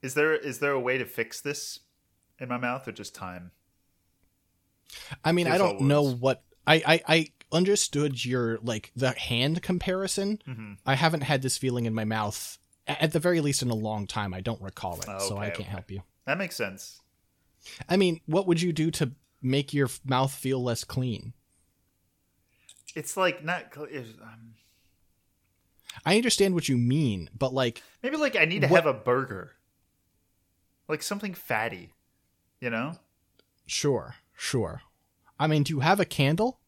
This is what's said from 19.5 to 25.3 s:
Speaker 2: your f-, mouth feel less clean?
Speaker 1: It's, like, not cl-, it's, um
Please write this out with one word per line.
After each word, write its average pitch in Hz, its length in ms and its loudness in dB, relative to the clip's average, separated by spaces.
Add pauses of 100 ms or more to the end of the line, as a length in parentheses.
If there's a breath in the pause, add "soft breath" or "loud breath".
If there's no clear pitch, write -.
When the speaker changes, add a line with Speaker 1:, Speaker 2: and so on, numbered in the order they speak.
Speaker 2:
your 143 140 2
f-, - 180 -6
mouth 131 280 2
feel 131 300 -2
less 120 220 -2
clean? 120 480 -6 (1600 soft breath)
Speaker 1:
It's, 151 220 -8
like, 165 260 0
not 165 300 -6
cl-, 143 180 -12
it's, 127 180 -10 (120)
um 113 320 -20 (1500 loud breath)